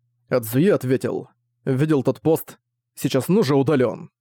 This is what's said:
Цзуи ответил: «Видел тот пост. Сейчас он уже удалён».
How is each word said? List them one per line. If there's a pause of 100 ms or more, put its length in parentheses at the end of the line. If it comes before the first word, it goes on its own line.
(300)
Цзуи
ответил: (340)
«Видел
тот
пост. (380)
Сейчас
он
уже
удалён». (120)